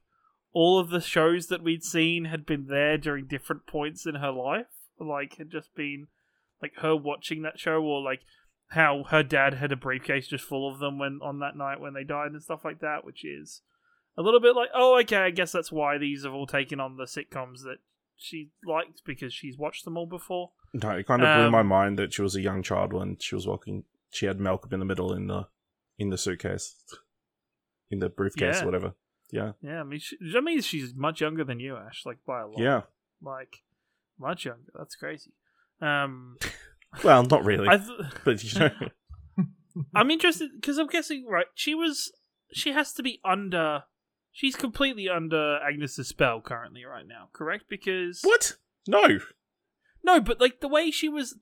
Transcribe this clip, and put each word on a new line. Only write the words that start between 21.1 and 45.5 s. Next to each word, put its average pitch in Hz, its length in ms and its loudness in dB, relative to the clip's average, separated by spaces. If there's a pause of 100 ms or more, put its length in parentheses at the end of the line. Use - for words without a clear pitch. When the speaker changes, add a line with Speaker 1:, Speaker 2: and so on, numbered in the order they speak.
Speaker 2:
of 156 120 6
blew 147 120 8
Speaker 1:
Um, - 40 4
Speaker 2:
my 113 120 6
mind 98 340 4
that 101 160 -2
she - 80 -2
was 98 140 0
a 95 60 -2
young 95 200 -2
child 95 320 0
when 95 260 -4
she - 140 -8
was 95 140 -4
walking. 98 380 -6 (260)
She - 160 -4
had 98 120 -2
Malcolm 95 340 -2
in 95 60 -2
the 95 60 -2
middle 92 280 -2
in 95 140 -6
the, 98 200 -4 (500)
in 101 140 -4
the 92 60 -4
suitcase, 95 580 -6 (1120)
in 101 100 -6
the 90 100 -2
briefcase, 98 500 -2
Speaker 1:
Yeah. 170 60 -2
Speaker 2:
whatever. 92 280 -2 (380)
Yeah. 107 300 -6
Speaker 1:
Yeah, 156 180 -10
I 156 40 -8
mean, 143 160 -10
she, - 180 -14 (160)
that 247 100 2
means 320 220 -2
she's 131 300 -6
much 151 260 -4
younger 156 220 -2
than 123 160 -8
you, 131 180 -10
Ash, 107 280 -18
like, 123 200 -12
by 123 160 -6
a 107 60 -10
lot. 110 120 -10
Speaker 2:
Yeah. 120 220 2 (400)
Speaker 1:
Like, 131 360 -16 (600)
much 156 260 -8
younger. 120 320 -14
That's - 180 -16
crazy. 151 360 -14 (500)
Um, 135 600 -2
Speaker 2:
<laughs> - 640 -12
Well, 139 180 12
not 127 240 6
really. 101 240 4
Speaker 1:
I 202 80 10
th- 202 120 -2 (360)
Speaker 2:
But, 113 180 2
you 113 160 -4
know. 156 120 6 (640)
Speaker 1:
<laughs> - 580 -4
I'm 233 140 4
interested, 320 400 0 (140)
'cause 285 160 -2
I'm 311 80 0
guessing, 294 420 -4
right, 180 240 2
she 302 220 -2
was, 320 360 -2 (400)
she - 200 -4
has 285 220 0
to 262 100 -10
be 247 200 -6
under, 175 600 0 (480)
she's 269 240 -2
completely 240 520 -2
under 160 520 0